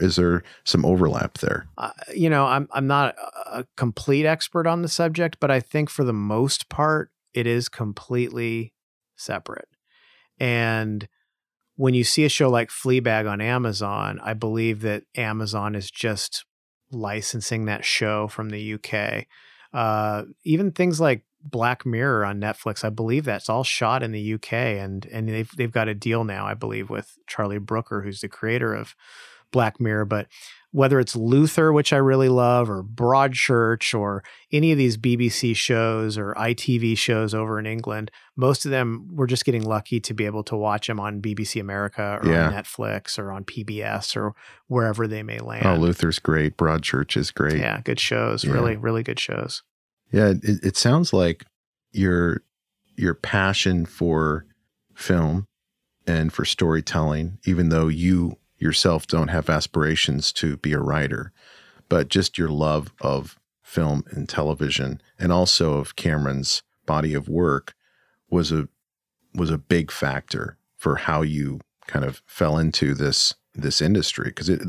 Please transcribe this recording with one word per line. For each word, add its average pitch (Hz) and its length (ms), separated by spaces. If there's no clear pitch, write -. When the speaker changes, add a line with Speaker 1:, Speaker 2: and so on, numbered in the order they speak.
Speaker 1:
is 95 160
there 87 260
some 78 200
overlap 90 520
there? - 300
Speaker 2:
Uh, 117 140
you 165 160
know, 143 160
I'm, 135 280
I'm 135 120
not 139 300
a, - 440
a 127 60
complete 139 480
expert 160 420
on 170 140
the 165 80
subject, 165 500
but 139 120
I 131 100
think 151 280
for - 140
the 123 80
most 107 560
part, 156 440
it 117 140
is 117 220
completely 117 1040
separate. - 540
And 110 720
when 131 180
you 123 100
see 156 220
a 139 40
show 135 200
like 117 200
Fleabag 120 600
on 101 100
Amazon, 104 840
I 110 120
believe 110 480
that 104 220
Amazon 107 580
is 95 160
just - 540
licensing 110 760
that 104 200
show 107 420
from 110 220
the 104 120
U 107 180
K. 107 480
Uh, 107 500
even 175 280
things 175 280
like 139 240
Black 123 420
Mirror 117 400
on 101 160
Netflix, 107 420
I 113 60
believe 117 360
that's 104 240
all 120 140
shot 120 380
in 113 100
the 107 100
U 107 180
K, 117 400
and, 98 260
and 110 240
they've, 110 260
they've 120 160
got 113 160
a 107 60
deal 113 300
now, 101 240
I 101 80
believe, 107 340
with 107 280
Charlie 104 320
Brooker, 107 420
who's 98 200
the 101 80
creator 113 440
of 110 220
Black 113 280
Mirror. 107 260
But 104 220
whether 135 280
it's 123 160
Luther, 147 560
which 151 220
I 143 40
really 135 300
love, 123 420
or 95 140
Broadchurch, 120 1120
or 101 260
any 156 220
of 147 40
these 123 200
B 120 180
B 120 140
C 117 240
shows 110 640
or 101 200
I 117 160
T 120 240
V 113 180
shows 110 380
over 110 240
in 107 80
England, 110 460
most 135 300
of 143 60
them, 120 420
we're 139 140
just 123 180
getting 117 180
lucky 110 380
to - 120
be 107 120
able 104 200
to 113 120
watch 107 320
'em 110 100
on 101 220
B 107 120
B 104 120
C 110 140
America 101 640
or - 80
Speaker 1:
Yeah. 82 180
Speaker 2:
on 80 60
Netflix 107 640
or 98 140
on 98 140
P - 180
B 104 180
S 107 360
or 104 160
wherever 113 400
they 107 160
may 110 160
land. 113 260
Speaker 1:
Oh, 92 100
Luther's 82 440
great. 76 380
Broadchurch 78 580
is - 160
great. 76 280
Speaker 2:
Yeah, 53 220
good - 200
shows. 113 420
Speaker 1:
Yeah. 143 80
Speaker 2:
Really, 120 240
really 113 280
good 123 160
shows. - 440
Speaker 1:
Yeah, 104 180
it, 101 220
it 95 140
sounds 151 340
like 87 340
your, 87 500
your 87 180
passion 95 720
for 78 600
film 87 520
and 82 260
for - 140
storytelling, 80 1000
even 87 240
though 80 200
you 87 480
yourself 80 480
don't 80 220
have 82 220
aspirations 76 800
to 73 260
be 76 140
a 73 80
writer, 71 540
but 76 180
just - 300
your 85 100
love 76 540
of 67 360
film 73 480
and - 200
television 73 720
and 87 140
also 87 400
of - 240
Cameron's 69 640
body 78 280
of - 140
work 76 480
was 87 200
a, 78 200
was 82 160
a 80 80
big 80 320
factor - 640
for 76 180
how 78 260
you 71 380
kind 69 200
of 67 200
fell 78 320
into 78 380
this, 69 400
this 71 280
industry. 90 500
'Cause 76 160
it, 90 220